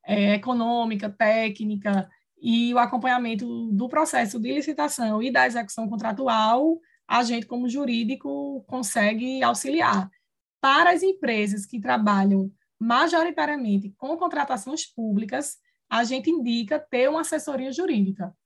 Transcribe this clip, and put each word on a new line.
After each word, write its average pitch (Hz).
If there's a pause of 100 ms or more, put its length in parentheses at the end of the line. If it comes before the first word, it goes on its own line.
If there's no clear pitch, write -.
é, 202
econômica, 226
técnica, 208 (320)
e 240
o 247
acompanhamento 240
do 233
processo 262
de 240
licitação 277
e 262
da 254
execução 226
contratual, 226 (300)
a 240
gente, 233
como 247
jurídico, 269
consegue 247
auxiliar. 240 (500)
Para 302
as 349
empresas 214
que 233
trabalham 202 (260)
majoritariamente 294
com 302
contratações 285
públicas, 226 (320)
a 233
gente 262
indica 240
ter 262
uma 320
assessoria 277
jurídica. 202 (120)